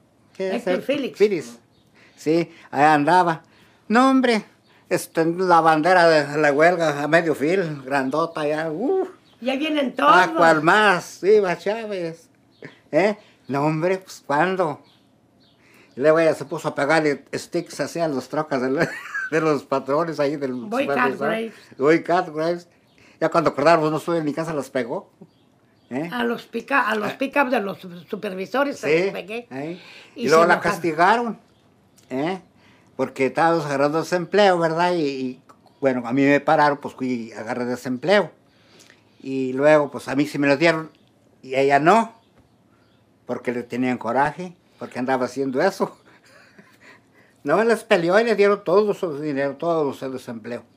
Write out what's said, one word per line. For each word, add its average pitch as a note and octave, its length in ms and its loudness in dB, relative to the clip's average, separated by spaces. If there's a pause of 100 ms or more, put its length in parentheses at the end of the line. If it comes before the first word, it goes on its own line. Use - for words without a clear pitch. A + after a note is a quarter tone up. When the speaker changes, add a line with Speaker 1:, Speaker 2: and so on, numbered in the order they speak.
(360)
Speaker 1:
¿qué F#3+ 120 -6
es F#3 80 -4
Speaker 2:
Héctor F#3+ 180 -2
Speaker 1:
Héctor? - 120 -4
Speaker 2:
Félix. C4 320 -4
Speaker 1:
Félix. E3 400 0 (580)
Sí, D#3+ 340 0 (220)
ahí C3 120 0
andaba. D#3 600 4 (420)
"No, B3+ 240 4
hombre, B3 340 2 (440)
este, - 360 -2
la E3+ 360 4
bandera E3 480 6
de D3 300 2
la D3+ 140 4
huelga D#3 500 2
a D3 40 -2
medio D#3+ 300 2
fil, D#3 480 -2
grandota C#3+ 640 -2
ya, D#3 220 -4
uh". E4 380 -2 (320)
Speaker 2:
Ya B3+ 140 -4
vienen D4 440 -2
Speaker 1:
"Ah, D4+ 280 4
Speaker 2:
todos. D#4+ 120 -4
Speaker 1:
cuál E3 240 4
más, F#3+ 600 2
viva F#3+ 340 2
Chávez". G3 760 -8 (600)
¿Eh? G3 260 2 (300)
"No, C#3 180 -2
hombre, D#3+ 340 0
pues, - 280 -20
¿cuándo?". D#3+ 560 -2 (1120)
Y A#2 40 -8
luego D#3 180 4
ella D#3+ 160 2
se C#3+ 120 -10
puso D#3 200 -10
a D3+ 80 -6
pegarle D3 580 0
sticks - 460 -8
así D#3+ 220 -6
a E3 80 -2
los C3 200 -6
trocas C#3+ 320 -4
de, C3 100 -2
la, D#3 180 0 (220)
<laughs> - 200 -8
de D#3+ 100 0
los D3+ 240 0
patrones C#3+ 560 -2
ahí D3 160 0
del C#3 160 -4
Speaker 2:
Boycott C#3+ 440 -4
Speaker 1:
supervisor. B3 320 -2
Speaker 2:
Graves. A3+ 260 -6 (240)
Speaker 1:
Boycott E3 560 2
Graves. E3+ 340 -4 (520)
Ya D#3+ 100 2
cuando D#3 200 2
acordaron, D#3 400 4
no D#3+ 60 -2
estuve E3+ 220 -4
en D#3+ 60 -4
mi D3 100 -4
casa, D#3+ 180 -6
las C#3 160 -6
pegó. C3 420 -6 (800)
¿Eh? D3 240 -8
Speaker 2:
A A#3+ 120 -4
los A#3 220 -6
pica-, B3 420 -4
a A3 80 -2
los G#3 160 -4
Speaker 1:
Ah. - 60 -18
Speaker 2:
pickups C4+ 320 -2
de B3 100 0
los F#3+ 180 -6 (320)
supervisores G#3 680 -4
se - 100 -6 (100)
Speaker 1:
Sí, F3+ 60 0
Speaker 2:
los G3 100 -2
pegué. G3 360 -12
Speaker 1:
ahí. D#3 300 -10 (360)
Speaker 2:
Y A#2+ 100 -6
Speaker 1:
Y - 20 0
luego D#3+ 140 6
Speaker 2:
se F3 60 4
Speaker 1:
la F3+ 60 4
Speaker 2:
enojaron. - 60 0 (120)
Speaker 1:
castigaron, F3+ 680 0 (720)
¿eh? D#3+ 300 -4 (560)
Porque C3+ 300 -2
estábamos D#3+ 380 0
agarrando D3 360 0
desempleo, F3+ 580 2
¿verdad? E3+ 360 0
Y, F3 80 -2
y, C3 400 -6 (380)
bueno, C3 260 0
a A#2+ 60 -6
mí C#3 120 2
me C#3+ 160 6
pararon, D3 380 2
pues B2+ 160 -12
fui C3 140 -6
y A2+ 240 -6
agarré A2+ 320 -8
desempleo. C3 680 -2 (880)
Y C3 320 -4
luego, D3 360 4
pues - 180 -12
a B2+ 80 -6
mí C#3+ 100 0
sí D3 120 -6
me C#3+ 100 2
lo C#3 100 4
dieron D#3+ 320 2 (500)
y C3 140 -12
a C3 60 2
ella C#3 180 4
no, G3 340 4 (1120)
porque A#2+ 280 -6
le A#2+ 100 -6
tenían B2 340 -4
coraje, C#3+ 600 -2 (220)
porque B2 200 -12
andaba B2+ 280 -2
haciendo C3+ 360 -4
eso. F#3+ 340 -2 (1500)
No, E3 160 2
les A3+ 220 0
peleó F3+ 340 2
y A3+ 60 4
les A#3 120 0
dieron G3+ 280 2
todo G3+ 280 2
su D#3 280 -8
dinero, C#3 340 -4
todo D#3+ 380 -2
su C3+ 180 -12
desempleo. A#2+ 540 -12 (120)